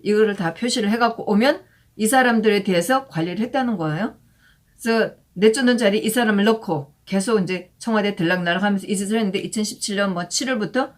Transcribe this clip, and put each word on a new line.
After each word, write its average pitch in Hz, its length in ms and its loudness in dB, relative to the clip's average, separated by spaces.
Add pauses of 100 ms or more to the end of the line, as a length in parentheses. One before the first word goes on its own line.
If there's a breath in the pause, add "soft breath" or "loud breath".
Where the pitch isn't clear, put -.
이거를 208 320 2
다 170 200 -4
표시를 240 360 -2
해갖고 233 400 -2
오면 254 320 2 (320 soft breath)
이 214 140 -2
사람들에 220 560 4
대해서 185 420 0
관리를 175 320 -4
했다는 247 380 -2
거예요. 170 400 -4 (640 soft breath)
그래서 226 340 0 (200)
내쫓는 220 440 4
자리에 214 220 2
이 220 100 -2
사람을 214 340 2
넣고 208 480 0 (120)
계속 196 360 0
이제 180 380 -6
청와대 208 380 0
들락날락 180 480 0
하면서 196 220 0
이 208 100 -2
짓을 208 220 -2
했는데 202 200 -2
이천십칠 208 580 -6
년 196 180 0
뭐 175 140 -6
칠 262 200 -4
월부터 254 500 -2